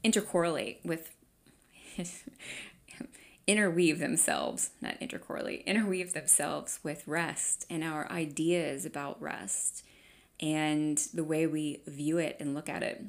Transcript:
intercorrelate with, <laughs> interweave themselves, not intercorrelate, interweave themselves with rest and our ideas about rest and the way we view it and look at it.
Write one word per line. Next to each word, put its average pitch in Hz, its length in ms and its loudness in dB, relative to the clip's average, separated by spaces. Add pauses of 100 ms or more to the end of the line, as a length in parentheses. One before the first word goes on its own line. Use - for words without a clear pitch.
intercorrelate 170 800 2
with, 165 320 -6 (800)
<laughs> 175 80 -4 (1400)
interweave 175 520 6
themselves, 73 720 2 (100)
not - 180 -4
intercorrelate, - 680 -6
interweave 185 480 0
themselves 147 720 2
with 156 240 -4
rest - 640 0
and 165 120 -2
our 156 300 -2
ideas 156 760 0
about 143 360 -6
rest - 640 -4 (560)
and 151 580 2 (160)
the 165 100 0
way 156 240 2
we 151 400 -2
view 147 300 0
it 160 220 0
and 143 140 -2
look 147 140 -4
at - 160 -4
it. - 260 -4